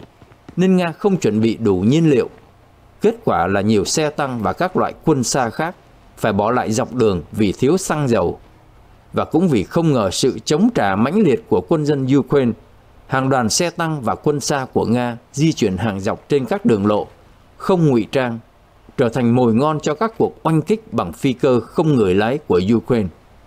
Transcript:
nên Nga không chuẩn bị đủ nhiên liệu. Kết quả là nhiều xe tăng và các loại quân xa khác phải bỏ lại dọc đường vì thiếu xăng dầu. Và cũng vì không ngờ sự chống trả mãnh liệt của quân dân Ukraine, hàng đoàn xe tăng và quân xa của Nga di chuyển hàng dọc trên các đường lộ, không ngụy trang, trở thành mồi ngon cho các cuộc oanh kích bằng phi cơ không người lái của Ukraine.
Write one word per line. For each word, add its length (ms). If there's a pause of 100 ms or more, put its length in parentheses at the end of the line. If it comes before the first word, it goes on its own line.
(560)
nên 220
Nga 140
không 260
chuẩn 240
bị 160
đủ 180
nhiên 340
liệu. 200 (720)
Kết 140 (100)
quả 220
là 140
nhiều 240
xe 240
tăng 320
và 120
các 240
loại 160 (120)
quân 180
xa 260
khác 260 (420)
phải 160
bỏ 180
lại 200
dọc 220
đường 380
vì 200
thiếu 260
xăng 300
dầu. 320 (760)
Và 120
cũng 220
vì 160
không 300
ngờ 180
sự 280
chống 360
trả 200
mãnh 260
liệt 280
của 120
quân 240
dân 220 (100)
Ukraine, 340 (560)
hàng 220
đoàn 200
xe 200
tăng 320
và 140
quân 240
xa 340
của 120
Nga 320 (160)
di 200
chuyển 240
hàng 220
dọc 300
trên 160
các 200
đường 200
lộ, 220 (500)
không 300
ngụy 240
trang, 280 (580)
trở 120
thành 260
mồi 180
ngon 260
cho 140
các 240
cuộc 260
oanh 180
kích 320
bằng 200
phi 200
cơ 260
không 360
người 200
lái 220
của 240 (140)
Ukraine. 320 (400)